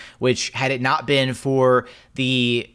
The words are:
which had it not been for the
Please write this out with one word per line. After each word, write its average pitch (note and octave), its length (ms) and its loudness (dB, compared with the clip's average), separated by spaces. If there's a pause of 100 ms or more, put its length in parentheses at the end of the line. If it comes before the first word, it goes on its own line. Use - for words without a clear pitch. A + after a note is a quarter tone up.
(200)
which B2 320 -2
had C3 200 -2
it C3+ 80 -2
not C3 280 -2
been C3+ 260 0
for B2+ 540 2 (280)
the B2 600 0